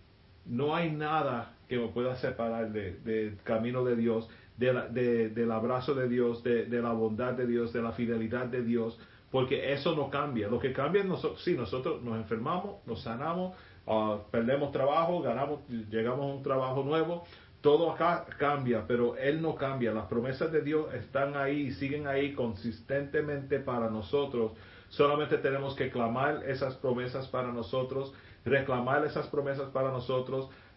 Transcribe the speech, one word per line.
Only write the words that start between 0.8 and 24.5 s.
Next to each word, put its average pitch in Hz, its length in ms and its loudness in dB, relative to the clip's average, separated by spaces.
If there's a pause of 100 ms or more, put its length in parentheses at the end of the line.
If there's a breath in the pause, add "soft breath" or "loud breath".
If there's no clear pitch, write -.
nada 151 680 -2 (120)
que 123 100 -2
me 113 100 0
pueda 123 280 -2
separar 113 560 -2
de, 98 280 -6
del 110 440 -2
camino 120 400 0
de 123 100 2
Dios, 113 340 2 (280 loud breath)
de 127 160 4
la, 120 160 -2
de, 117 400 2
del 117 240 0
abrazo 127 420 0
de 127 140 2
Dios, 120 340 2
de, 117 240 2
de 120 160 0
la 117 100 0
bondad 113 420 0
de 123 120 0
Dios, 120 260 0
de 120 100 -2
la 113 100 -2
fidelidad 113 540 -2
de 123 160 -2
Dios, 117 360 0 (320 loud breath)
porque 131 420 2
eso 156 220 0
no 139 160 0
cambia. 139 380 0
Lo 117 100 2
que 135 140 0
cambia 170 300 2
es 190 60 -2
noso-, 156 280 -2
sí, 180 180 0
nosotros 131 480 -2
nos 113 140 -4
enfermamos, 147 720 -4
nos 113 160 -6
sanamos, 165 520 -4 (320 loud breath)
ah, 107 320 2 (120)
perdemos 131 420 2
trabajo, 160 500 4
ganamos, 135 460 -2
llegamos 113 520 -2
a 139 140 -2
un 131 80 -8
trabajo 135 400 0
nuevo, 160 420 0 (360 loud breath)
todo 151 320 6
acá 170 340 2 (120)
cambia, 127 480 2
pero 120 300 2
Él 143 240 2
no 160 140 0
cambia. 131 380 0
Las 107 140 -2
promesas 135 440 -2
de 151 120 2
Dios 151 320 0
están 139 420 -2
ahí 143 300 0
y 120 60 -4
siguen 143 340 -4
ahí 139 260 0
consistentemente 135 1300 -2
para 117 300 0
nosotros. 117 600 0 (360 loud breath)